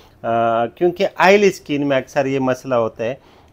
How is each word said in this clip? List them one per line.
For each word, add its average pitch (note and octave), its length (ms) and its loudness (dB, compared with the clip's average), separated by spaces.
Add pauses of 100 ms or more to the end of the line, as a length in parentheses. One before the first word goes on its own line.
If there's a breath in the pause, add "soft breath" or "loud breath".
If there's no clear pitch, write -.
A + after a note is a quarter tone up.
(760 loud breath)
क्योंकि F3+ 280 -2
ऑयली F#3+ 460 4
स्किन C#3+ 340 -6
में C#3+ 120 0
अक्सर C3 300 -2
ये C3+ 120 -2
मसला B2+ 380 -2
होता A2+ 280 -2
है। B2+ 160 -6 (320 soft breath)